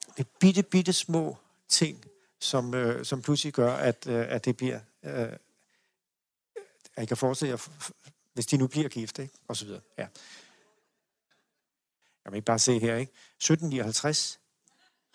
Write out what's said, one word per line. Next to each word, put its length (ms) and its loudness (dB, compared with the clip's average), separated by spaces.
Det 100 -4
er 140 -20
bitte, 220 6
bitte 300 2
små 440 -2
ting, 360 0
som, 340 0
øh, 300 0
som 180 -4
pludselig 300 0
gør, 220 4
at, 320 0
øh, 220 0
at 160 -4
det 120 0
bliver... 240 -4
Øh, 340 -6
at 60 -6
I 40 -4
kan 100 -2
forestille 340 -2
jer, 60 -4
f-, 140 -14
f-, 400 -18
hvis 120 -4
de 100 4
nu 100 4
bliver 220 -2
gift, 300 -8
ikke? 160 -12
Og 80 -6
så 80 -8
videre. 160 -12
Ja. 100 -8
Jeg 80 -14
vil 40 -10
ikke 100 -6
bare 120 4
se 200 4
her, 180 2
ikke? 160 -6
Sytten 300 2
nioghalvtreds. 720 -2